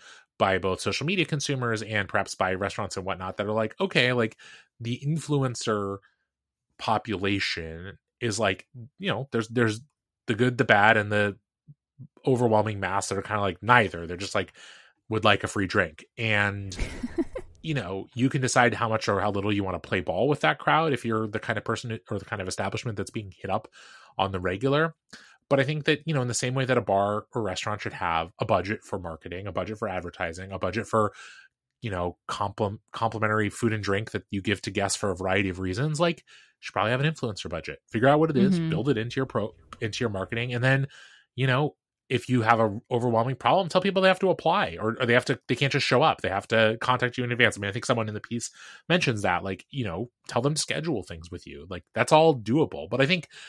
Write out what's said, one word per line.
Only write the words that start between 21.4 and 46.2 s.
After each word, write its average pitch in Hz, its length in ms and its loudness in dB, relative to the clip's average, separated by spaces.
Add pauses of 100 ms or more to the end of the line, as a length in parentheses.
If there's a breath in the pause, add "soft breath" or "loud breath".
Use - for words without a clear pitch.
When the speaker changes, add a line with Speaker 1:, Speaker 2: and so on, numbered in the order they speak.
Speaker 1:
of - 60 -8
person 113 340 -6 (120)
or 104 80 -4
the 90 60 -10
kind 101 180 -8
of 92 60 -6
establishment 101 480 -6
that's 98 140 -6
being 101 260 -10
hit 95 140 -10
up 104 180 -4 (500 soft breath)
on 95 140 0
the 92 80 -4
regular. 135 540 0 (560 loud breath)
But 139 100 4
I 131 40 4
think 151 200 -4
that, 151 220 2
you 160 80 0
know, 131 80 2
in 123 60 -2
the 117 60 -4
same 127 200 -2
way 135 100 0
that 123 140 4
a 110 40 2
bar 101 520 0
or 117 80 -2
restaurant 104 400 -4
should 107 100 -8
have 85 380 -2 (100)
a 117 60 -2
budget 101 360 0
for - 160 -8
marketing, 92 480 -10
a 95 60 -8
budget 98 240 -6
for 107 120 -6
advertising, 90 640 -8
a 95 60 -8
budget 98 280 -4
for, 107 260 2 (720 loud breath)
you 113 80 -6
know, 90 260 -4 (140)
complim-, 101 480 -4 (140)
complimentary 107 580 0
food 110 240 0
and 104 100 -6
drink 98 280 -2
that 101 180 -6
you 101 100 -4
give 101 220 -2
to - 80 -8
guests 98 260 -2
for 101 140 -2
a 87 60 -4
variety 95 340 0
of 90 80 -8
reasons, 123 420 -4
like, 170 200 0
you - 20 -20 (380 soft breath)
should - 120 -14
probably 104 200 2
have 131 100 0
an 156 100 0
influencer 110 380 -6
budget. 80 300 -8 (100)
Figure 120 180 4
out 151 120 6
what 160 100 4
it 139 80 2
is, 190 200 4
Speaker 2:
Mm-hmm. 160 120 0
Speaker 1:
build 156 180 -2
it 127 80 2
into 117 200 -4
your 131 100 -2
pro-, 107 280 -4 (280)
into 110 200 -4
your 117 60 0
marketing, 113 460 -4
and 120 100 -2
then, 135 220 4 (500 soft breath)
you 131 100 0
know, 131 300 2 (320)
if 123 200 -2
you 123 140 4
have 113 180 8
a 110 200 2 (100)
overwhelming 120 460 2
problem, 165 320 2
tell 185 120 4
people 190 220 2
they 185 60 6
have 185 120 4
to 185 100 2
apply 170 480 0
or, 110 220 -2
or 127 60 0
they 117 80 6
have 123 100 6
to, 131 140 -2 (100)
they 123 80 0
can't 139 160 0
just 139 140 0
show 131 160 4
up. - 180 2